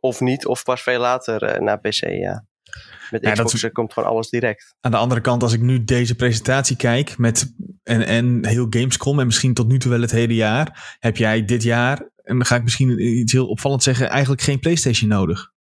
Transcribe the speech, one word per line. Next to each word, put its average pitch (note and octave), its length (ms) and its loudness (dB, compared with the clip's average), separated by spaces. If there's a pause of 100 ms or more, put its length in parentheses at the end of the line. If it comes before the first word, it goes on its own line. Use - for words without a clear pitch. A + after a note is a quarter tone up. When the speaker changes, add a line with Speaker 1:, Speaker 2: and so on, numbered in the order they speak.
Speaker 1:
of B2+ 200 -2
niet, C3 260 -2
of B2 160 -2
pas B2+ 200 -4
veel B2 180 0
later, B2 420 -2
eh, - 180 -2
naar G#2 200 0
P - 20 -20
C, G#2 180 -4
ja. F#2 460 -6 (640)
Met A2+ 120 -4
Speaker 2:
Ja, - 60 -2
dat G#2 80 2
Speaker 1:
Xbox, A2+ 180 0
Speaker 2:
is A2 80 -2
Speaker 1:
eh, A2+ 100 -4
komt A2+ 200 -4
gewoon - 160 -2
alles A2+ 220 -2
direct. A#2 500 -4
Speaker 2:
Aan B2 100 0
de A2+ 60 2
andere A#2 240 2
kant, B2 220 0
als A#2 100 2
ik A2+ 80 2
nu B2 240 2
deze B2 300 0
presentatie B2 640 0
kijk B2 420 -2
met, A#2 360 0 (280)
en, A2+ 240 0
en A#2 400 0
heel A#2 240 0
Gamescom B2+ 500 0
en B2+ 60 2
misschien A#2+ 280 2
tot A2+ 140 0
nu C3 100 4
toe B2+ 120 0
wel A#2+ 100 2
het A#2+ 100 -2
hele A#2 240 2
jaar, A2+ 640 -2
heb A2+ 180 0
jij A2 280 2
dit A#2 180 0
jaar, A#2+ 360 2 (240)
en - 140 -2
dan B2 100 2
ga B2 100 2
ik A#2+ 60 0
misschien A#2 380 0 (180)
iets A#2 140 0
heel B2+ 160 2
opvallends C3 360 -2
zeggen, B2+ 240 0
eigenlijk C3+ 340 0
geen C#3 180 0
PlayStation C3+ 500 0
nodig. F#2+ 420 0 (120)